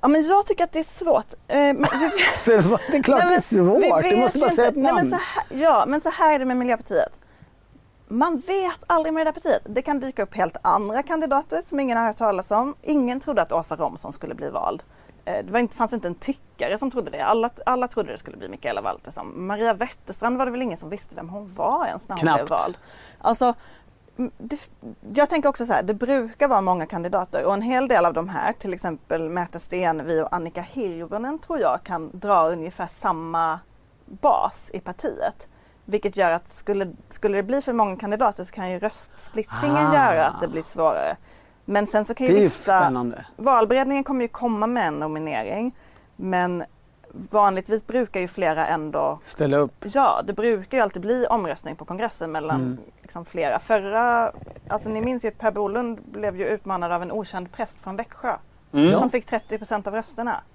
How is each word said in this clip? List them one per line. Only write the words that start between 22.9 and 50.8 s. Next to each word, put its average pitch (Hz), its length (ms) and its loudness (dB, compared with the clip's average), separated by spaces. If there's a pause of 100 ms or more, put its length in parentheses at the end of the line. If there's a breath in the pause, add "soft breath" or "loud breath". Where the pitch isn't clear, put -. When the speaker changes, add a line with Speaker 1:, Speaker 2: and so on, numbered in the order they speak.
Speaker 1:
Alltså, 233 320 2 (640 soft breath)
m-, 247 200 -4
det, 294 220 -10 (540)
jag 285 160 4
tänker 294 200 2
också 262 160 -4
så 233 80 0
här, 151 100 2
det 196 100 -2
brukar 240 540 0
vara 233 140 4
många 180 240 0
kandidater 175 600 -2
och 190 80 2
en 202 80 -2
hel 254 260 0
del 208 180 4
av 170 80 2
de 170 160 -4
här, 190 240 -2
till 190 200 -6
exempel 165 560 -4
Märta 175 300 -6
Stenevi 160 640 0
och - 140 -2
Annika 170 260 -6
Hirvonen, 208 800 -6
tror 320 200 -6
jag 135 240 2
kan 165 300 -6
dra 180 360 4
ungefär 170 380 -6
samma 165 720 -2 (460)
bas - 680 0
i 185 60 -6
partiet. - 680 -6 (380 soft breath)
Vilket 208 320 -2
gör 180 140 4
att 170 240 -4
skulle, 196 380 -4 (160)
skulle 202 280 -2
det 202 60 0
bli 254 180 0
för 262 120 -4
många 208 220 2
kandidater 208 480 -2
så - 80 -14
kan 185 200 -8
ju 180 80 -6
röstsplittringen 226 1080 -2
Speaker 2:
Ah. 311 80 4
Speaker 1:
göra 196 320 4
att - 140 -4
det 175 60 -4
blir 156 160 -6
svårare. 82 520 0 (500 soft breath)
Men 208 220 0
sen 214 180 0
så 233 80 -6
kan 254 140 -2
ju 170 60 6
Speaker 2:
Det 202 60 8
är - 20 8
ju - 40 8
Speaker 1:
vissa - 180 0 (160)
Speaker 2:
spännande. 123 460 0 (100)
Speaker 1:
valberedningen 262 680 2
kommer 262 180 -2
ju 233 60 -2
komma 226 400 -2
med 233 200 0
en 151 120 -4
nominering, 156 760 -6 (400 soft breath)
men 180 480 -2 (680)
vanligtvis 202 580 2
brukar 226 320 -2
ju 180 80 -2
flera 160 400 0
ändå 151 560 -2
Speaker 2:
Ställa 143 340 0
upp. - 360 0
Speaker 1:
Ja, 269 340 4
det 202 60 -4
brukar 214 440 0
ju 240 60 4